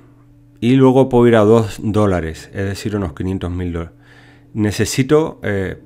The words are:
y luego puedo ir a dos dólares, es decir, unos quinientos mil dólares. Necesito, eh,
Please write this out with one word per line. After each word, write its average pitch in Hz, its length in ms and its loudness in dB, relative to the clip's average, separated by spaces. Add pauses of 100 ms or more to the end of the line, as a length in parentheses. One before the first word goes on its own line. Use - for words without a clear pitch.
(600)
y 123 160 2
luego 131 320 4
puedo 120 200 4
ir 113 80 4
a 107 40 4
dos 110 420 2
dólares, 95 720 -2
es 98 120 -8
decir, 101 320 -6
unos 92 160 -6
quinientos 92 380 -6
mil 90 220 -6
dólares. 82 220 -10 (600)
Necesito, 127 880 0
eh, 95 440 -6